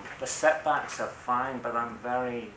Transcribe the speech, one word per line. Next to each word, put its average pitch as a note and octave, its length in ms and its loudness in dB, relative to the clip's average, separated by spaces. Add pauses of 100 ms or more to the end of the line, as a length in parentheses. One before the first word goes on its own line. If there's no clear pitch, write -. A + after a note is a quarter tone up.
(200)
the C3 80 -4
setbacks D3+ 720 2
are A2 80 -2
fine, B2+ 500 0
but A#2 180 -4
I'm A#2 220 -2
very A#2+ 600 -2